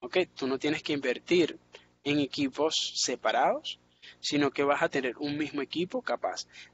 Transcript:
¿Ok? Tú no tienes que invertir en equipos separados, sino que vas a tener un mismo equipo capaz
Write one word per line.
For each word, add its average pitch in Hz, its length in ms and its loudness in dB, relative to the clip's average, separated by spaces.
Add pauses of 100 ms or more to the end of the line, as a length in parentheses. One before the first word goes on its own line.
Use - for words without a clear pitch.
¿Ok? 127 160 -2 (180)
Tú 139 120 -4
no 131 120 -2
tienes 151 240 -2
que - 80 -4
invertir 143 680 2 (460)
en 147 160 2
equipos 143 560 0 (200)
separados, 127 840 0 (400)
sino 143 320 2
que 143 120 0
vas 139 180 4
a 165 80 4
tener 131 300 -2
un 147 180 -4
mismo 147 240 -4
equipo 180 400 -4
capaz 92 460 -4 (260)